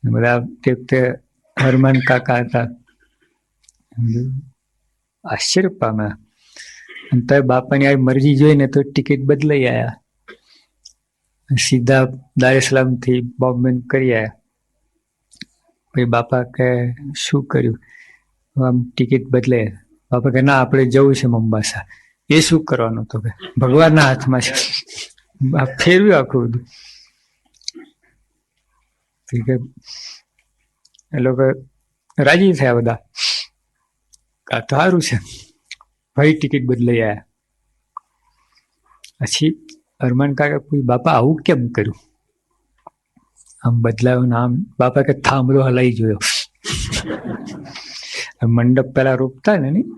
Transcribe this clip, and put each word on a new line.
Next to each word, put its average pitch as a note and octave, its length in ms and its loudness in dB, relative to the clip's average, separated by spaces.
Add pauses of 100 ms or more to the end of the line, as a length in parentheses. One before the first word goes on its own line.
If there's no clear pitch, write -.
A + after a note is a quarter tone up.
(120)
બધા A#2+ 260 2
તે - 340 -4
વખતે B2+ 400 -2 (480)
હરમાન C3 340 4 (140)
કાકા B2+ 280 0
હતા. A#2+ 320 -4 (2500)
આશ્ચર્ય - 440 -2
પામ્યા. G#2+ 500 -4 (920)
અને B2 160 2
તોય C#3 120 6
બાપાની C3 460 0
આવી C#3 100 4
મરજી C3+ 400 2
જોઈને C#3+ 300 6
તો C#3 160 0
ટિકિટ C#3 380 -2
બદલાઈ C#3 440 0
આયા. A#2+ 280 -2 (1800)
સીધા C3 380 2 (300)
દારે C3 240 4
સલામથી B2+ 600 0
બોમ્બે B2 500 -2 (200)
કરી C3 240 2
આયા. G#2+ 180 -4 (1600)
પછી B2+ 100 0
બાપા A#2+ 380 0
કે, B2 500 -2 (260)
"શું C#3 260 -2
કર્યું?" B2 340 -2 (880)
આમ B2 300 -2
ટિકિટ B2+ 320 -2
બદલે. B2 440 0 (380)
બાપા B2 200 0
કે, B2+ 100 0
"ના, C3+ 200 4
આપણે C3 240 2
જવું C3+ 300 4
છે C3+ 120 -4
મોમ્બાસા." A2 540 -2 (500)
"એ D3+ 100 6
શું D#3 240 2
કરવાનું?" A2+ 400 -4
તો A2 160 -8
કે, G#2+ 100 -6 (280)
"ભગવાનના D#3 440 6
હાથમાં C3 380 0
છે." - 120 -4 (1080)
આ C3 40 0
ફેરવ્યું F3+ 540 4
આખું B2+ 280 0
બધું. A#2+ 160 -4 (2750)
ઠીક A#2 180 -4
છે. C3 100 0 (1600)
એ - 20 -4
લોકો C3 480 0 (520)
રાજી F3 340 4
થયા C3 220 2
બધા. A#2 240 0 (1600)
આ A#2 60 -2
તો C3+ 160 -4
સારું F3 260 2
છે. - 160 -2 (960)
ભાઈ D3+ 180 4
ટિકિટ C#3+ 320 -4
બદલાઈ A#2+ 340 0
આયા. G#2+ 240 -4 (2000)
પછી - 460 -4 (340)
અરમાન C3+ 340 0
કાકા D3 240 -2
પૂછ્યું, C#3 280 -4
"બાપા B2 260 0
આવું C3+ 240 2
કેમ C3 320 0
કર્યું?" A2 260 -4 (1700)
આમ A#2 200 0
બદલાયો A#2+ 400 0
ને B2 140 0
આમ. B2 300 -2 (120)
બાપા B2+ 240 2
કે, C#3 100 0
"થાંભલો C3+ 500 0
હલાઈ B2+ 300 2
જોયો." A2 260 -2 (2250)
મંડપ B2 480 2
પેલા C3 200 2
રોપતા C3 420 0
ને C#3 140 -2
નહીં? F3+ 140 -2 (140)